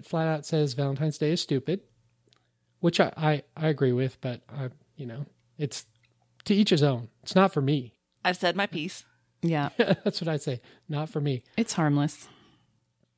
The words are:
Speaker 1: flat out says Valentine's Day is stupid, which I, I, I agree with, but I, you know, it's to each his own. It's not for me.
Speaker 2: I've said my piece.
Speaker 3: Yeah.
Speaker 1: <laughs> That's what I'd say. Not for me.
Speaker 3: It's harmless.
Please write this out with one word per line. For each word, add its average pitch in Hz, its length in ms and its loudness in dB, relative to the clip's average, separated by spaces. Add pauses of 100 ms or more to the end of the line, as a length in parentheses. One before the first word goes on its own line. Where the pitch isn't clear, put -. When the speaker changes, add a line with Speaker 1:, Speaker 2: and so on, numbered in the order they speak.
Speaker 1:
flat 160 260 -2
out 156 180 -2
says 151 280 2
Valentine's 139 440 -2
Day 151 140 0
is - 100 0
stupid, 151 380 -2 (1000)
which 170 220 2
I, 170 160 2
I, 151 260 2 (140)
I 160 120 0
agree 135 240 2
with, 127 300 -2
but 123 260 -6
I, 135 200 -8 (280)
you 147 100 -12
know, 120 200 -10 (320)
it's - 260 -6 (600)
to 208 100 2
each 208 160 4
his 156 120 4
own. 127 260 2 (140)
It's - 120 -4
not 185 180 6
for 151 80 -2
me. 135 320 0 (320)
Speaker 2:
I've 180 120 0
said 175 200 0
my 196 100 0
piece. 175 380 -8 (380)
Speaker 3:
Yeah. 151 300 0
Speaker 1:
<laughs> - 60 -20
That's 202 420 0
what 165 80 -4
I'd 156 140 -2
say. 123 180 -4 (280)
Not 156 200 -4
for 156 120 -6
me. 139 220 -2 (140)
Speaker 3:
It's 226 160 -2
harmless. 147 560 0 (880)